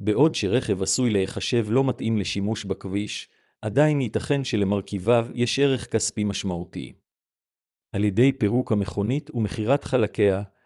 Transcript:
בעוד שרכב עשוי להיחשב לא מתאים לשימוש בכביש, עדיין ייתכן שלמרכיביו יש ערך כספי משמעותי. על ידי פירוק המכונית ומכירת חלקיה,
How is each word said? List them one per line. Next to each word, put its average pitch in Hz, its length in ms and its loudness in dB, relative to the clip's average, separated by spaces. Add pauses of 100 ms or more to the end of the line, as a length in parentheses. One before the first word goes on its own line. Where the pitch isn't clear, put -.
בעוד 107 340 4
שרכב 98 480 0
עשוי 123 280 0
להיחשב 101 600 0
לא 131 140 2
מתאים 113 340 0
לשימוש 101 460 -2
בכביש, 98 640 -6 (340)
עדיין 147 380 2
ייתכן 127 440 -2
שלמרכיביו 101 880 0
יש 120 240 -2
ערך 135 340 0
כספי 107 320 -2
משמעותי. 87 680 -6 (1000)
על 104 120 0
ידי 110 280 4
פירוק 113 400 0
המכונית 104 640 -2
ומכירת 113 500 0
חלקיה, 104 580 2 (240)